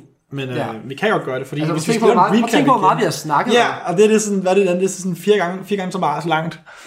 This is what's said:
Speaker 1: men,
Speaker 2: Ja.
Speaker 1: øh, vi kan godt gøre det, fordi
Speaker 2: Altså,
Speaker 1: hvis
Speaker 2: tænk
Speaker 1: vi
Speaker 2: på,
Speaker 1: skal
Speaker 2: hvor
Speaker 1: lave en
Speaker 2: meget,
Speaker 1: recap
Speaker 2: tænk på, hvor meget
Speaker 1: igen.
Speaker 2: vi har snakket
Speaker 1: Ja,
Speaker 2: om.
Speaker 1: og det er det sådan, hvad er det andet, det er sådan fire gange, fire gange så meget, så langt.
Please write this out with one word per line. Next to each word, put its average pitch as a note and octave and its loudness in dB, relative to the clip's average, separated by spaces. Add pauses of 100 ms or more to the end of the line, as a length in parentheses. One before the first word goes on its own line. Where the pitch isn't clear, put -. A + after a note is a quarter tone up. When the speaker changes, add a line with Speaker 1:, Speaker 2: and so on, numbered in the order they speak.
(300)
Speaker 1:
men, C3+ -8
Speaker 2:
Ja. B2 -6
Speaker 1:
øh, A2 -14
vi C#3 -10
kan G3+ -2
godt E3+ 0
gøre C3 -6
det, - -8
fordi D3 -8
Speaker 2:
Altså, D#3 -2
Speaker 1:
hvis D#3+ -4
Speaker 2:
tænk A3+ 0
Speaker 1:
vi A3 -2
Speaker 2:
på, G#3+ 2
Speaker 1:
skal G3 6
Speaker 2:
hvor F3+ 4
Speaker 1:
lave G3 4
en - -2
Speaker 2:
meget, A3+ 4
Speaker 1:
recap - -4
Speaker 2:
tænk C#4+ 2
på, C4+ 6
hvor A#3 2
meget G3 4
Speaker 1:
igen. B3+ -2
Speaker 2:
vi G#3+ 2
har E3 0
snakket D#3 -2
Speaker 1:
Ja, A#3 4
Speaker 2:
om. - -6
Speaker 1:
og E3+ -4
det G#3 6
er G#3+ 6
det G#3+ 4
sådan, G3+ -2
hvad F#3 0
er - 2
det G3+ 6
andet, F3+ 0
det F#3+ 2
er F#3+ 0
sådan F#3 -6
fire G#3 2
gange, F#3 -4
fire G3+ -4
gange F#3 -6
så A3 -6
meget, D3+ -2
så E3 -4
langt. D#3+ -2 (260)